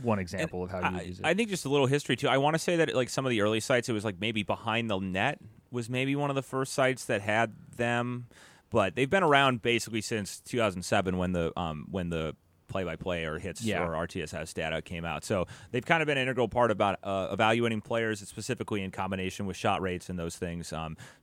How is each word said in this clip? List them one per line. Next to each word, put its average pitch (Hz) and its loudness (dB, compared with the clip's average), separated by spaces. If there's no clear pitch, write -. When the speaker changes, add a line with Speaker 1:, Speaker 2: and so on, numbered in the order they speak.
Speaker 1:
one 110 2
example 90 -4
Speaker 2:
And 92 -6
Speaker 1:
of 95 -4
how - 0
you - -4
Speaker 2:
I, - -4
Speaker 1:
use 90 -10
it. 101 -8
Speaker 2:
I 160 2
think 214 0
just 185 -4
a 135 -2
little 139 4
history, 139 2
too. 139 -2
I 127 4
wanna 151 4
say 180 2
that, 160 2
like, 123 2
some 135 -2
of 131 2
the 113 4
early 107 4
sites, 123 2
it 120 0
was, 104 -2
like, 92 -2
maybe 107 0
Behind 110 0
the 95 0
Net 98 0
was 120 -4
maybe 131 0
one 143 0
of 139 -2
the 135 0
first 135 -4
sites 131 2
that 107 0
had 110 2
them, 120 -2
but 98 2
they've 135 2
been 190 4
around 139 6
basically 117 0
since 104 -4
two - -6
thousand 92 2
seven 95 2
when 90 0
the, 85 0
um, 80 -4
when 87 -4
the 80 -2
play-by-play 87 -4
or 80 -4
hits 92 -8
Speaker 1:
Yeah. 98 0
Speaker 2:
or 82 -2
R 82 -2
T 92 -6
S 78 -8
S 78 -8
data 80 -2
came 85 -8
out. 76 -6
So 92 0
they've 120 -2
kind 165 4
of 156 2
been 143 2
an 127 2
integral 123 0
part 120 4
about, 101 2
uh, 98 -2
evaluating 113 2
players, 110 -2
specifically 107 -4
in 95 -6
combination 95 -4
with 92 -4
shot 95 0
rates 90 -4
and 90 -6
those 85 -4
things. 85 -6
Um, 80 -6